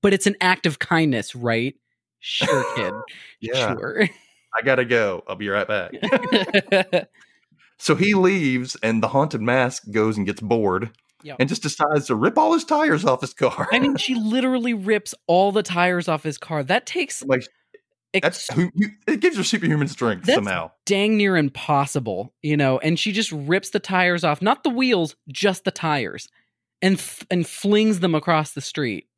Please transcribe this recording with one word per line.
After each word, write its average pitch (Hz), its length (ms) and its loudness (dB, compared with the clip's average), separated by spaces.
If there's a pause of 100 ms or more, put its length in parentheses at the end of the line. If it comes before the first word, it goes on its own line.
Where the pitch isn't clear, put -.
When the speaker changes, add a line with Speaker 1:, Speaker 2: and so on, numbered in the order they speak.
Speaker 1:
But 202 120 4
it's 196 160 2
an 196 120 0
act 185 260 2
of 151 120 -2
kindness, 151 560 0
right?" 120 400 -2 (460)
"Sure, - 440 -2 (120)
kid. 95 160 -4 (240)
Speaker 2:
<laughs> - 240 -20
Yeah. 113 340 -2
Speaker 1:
Sure." 165 340 0 (480)
Speaker 2:
"I 113 60 -2
gotta 127 220 4
go. 113 420 0
I'll 98 80 -8
be 101 140 -6
right 98 180 0
back." 98 260 -2
Speaker 1:
<laughs> 196 1160 0 (720)
Speaker 2:
So 156 160 2
he 202 180 2
leaves, 160 680 2
and 113 200 0
the 113 60 0
haunted 139 320 0
mask 123 520 0
goes 107 240 0
and 101 100 -2
gets 98 140 -6
bored 107 500 0 (340)
Speaker 1:
Yep. 139 160 -14
Speaker 2:
and 156 80 2
just - 140 -8
decides 147 440 0
to 127 100 0
rip 110 220 2
all - 140 4
his - 120 0
tires 294 400 2
off 131 160 2
his 135 140 -10
car. - 380 -2
Speaker 1:
I 233 80 4
mean, 277 160 2
she 262 200 -2
literally 240 580 0
rips 208 400 -2 (140)
all 190 240 4
the 208 100 0
tires 175 460 2
off 156 160 -2
his 156 140 -6
car. 151 260 -6
That 185 220 0
takes - 380 -6
Speaker 2:
Like, 269 200 0 (680)
Speaker 1:
ex- 180 340 -2
Speaker 2:
that's - 40 -8
who 175 220 0
you, 208 140 0 (200)
it 208 120 0
gives 330 160 2
her 190 80 -2
superhuman 156 440 0
strength 104 380 -2
Speaker 1:
That's 247 100 4
Speaker 2:
somehow. 92 340 -2 (160)
Speaker 1:
dang 202 300 2
near 202 200 2
impossible, 139 1080 -2
you 147 140 0
know, 135 220 2
and 165 200 0
she 214 140 -2
just 208 200 -2
rips 160 380 -2
the 208 100 -4
tires 180 440 0
off, 151 180 0
not 226 220 0
the 302 60 2
wheels, 233 440 0 (180)
just 190 320 0
the 190 80 0
tires, 139 560 -4 (540)
and 190 160 4
f-, - 320 -10
and 175 160 0
flings 208 540 2
them 170 160 2
across 156 360 0
the - 80 -10
street. 120 460 -4 (120)